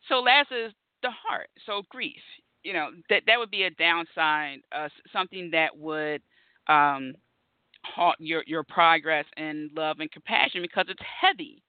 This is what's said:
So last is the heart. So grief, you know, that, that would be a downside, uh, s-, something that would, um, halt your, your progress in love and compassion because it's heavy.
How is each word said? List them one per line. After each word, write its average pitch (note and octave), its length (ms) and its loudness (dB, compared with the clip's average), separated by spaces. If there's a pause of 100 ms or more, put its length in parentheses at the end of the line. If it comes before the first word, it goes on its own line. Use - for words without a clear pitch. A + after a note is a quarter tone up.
So C4+ 60 0
last B3+ 360 4
is A3+ 220 -6 (300)
the B3 80 -2
heart. - 380 -8 (180)
So G3+ 220 -6
grief, - 320 -10 (420)
you G3 100 -8
know, D3+ 160 -2 (200)
that, G3 180 4
that A3+ 100 6
would A3+ 140 -4
be G3 120 -2
a F#3 60 0
downside, D#3+ 880 0 (160)
uh, D3+ 100 -6
s-, C#3+ 60 -10 (200)
something F#3 400 -6
that D#3+ 260 0
would, D3+ 440 -4 (460)
um, C#3+ 460 4 (720)
halt F3 340 2
your, D#3+ 280 -4
your D#3 160 -4
progress D#3+ 640 4 (120)
in D3+ 380 -8
love D#3 240 -4
and D#3 120 -10
compassion F3+ 500 -2
because F3+ 260 -4
it's F#3 140 -12 (200)
heavy. C4+ 480 -2